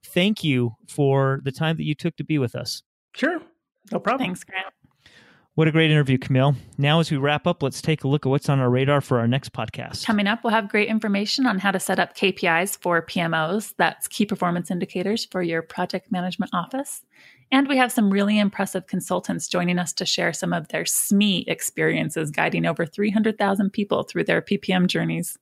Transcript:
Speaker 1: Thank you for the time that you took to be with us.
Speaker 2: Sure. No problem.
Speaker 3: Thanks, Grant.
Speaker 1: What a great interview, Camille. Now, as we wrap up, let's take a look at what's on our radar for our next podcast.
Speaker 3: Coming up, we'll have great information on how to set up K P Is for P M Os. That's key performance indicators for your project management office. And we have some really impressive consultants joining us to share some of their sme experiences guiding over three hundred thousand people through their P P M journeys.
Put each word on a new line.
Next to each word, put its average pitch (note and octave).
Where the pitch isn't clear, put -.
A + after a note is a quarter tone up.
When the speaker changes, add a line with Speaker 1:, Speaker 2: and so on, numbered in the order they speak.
Speaker 1:
Thank G3
you B2
for C3+
the C#3
time D#3+
that D3+
you D3+
took -
to D3
be D#3
with B2
us. -
Speaker 2:
Sure. E4
No F3+
problem. A#3+
Speaker 3:
Thanks, F#3
Grant. F#3+
Speaker 1:
What D#3
a D3
great D#3+
interview, C3+
Camille. C3
Now, D3
as E3
we D3
wrap C#3+
up, F3
let's C3
take D#3+
a C#3
look C#3+
at -
what's C#3
on C#3
our B2+
radar C3+
for B2+
our A#2
next C3
podcast. -
Speaker 3:
Coming G#3
up, A3+
we'll A3+
have G#3+
great G#3
information A3
on F#3+
how G3
to F#3+
set F#3+
up -
K F#3+
P F#3
Is E3+
for E3+
P -
M E3
Os. E3
That's -
key -
performance F3
indicators F#3+
for F#3
your E3
project F3+
management F3+
office. F#3
And C4+
we C#4+
have B3
some G#3
really G3+
impressive G3
consultants F3+
joining F3
us F3
to -
share F3
some F3
of E3
their -
sme G3
experiences D#3+
guiding E3
over E3
three G#3
hundred G#3+
thousand G3
people G3+
through F3
their E3
P G3+
P -
M F3+
journeys. E3+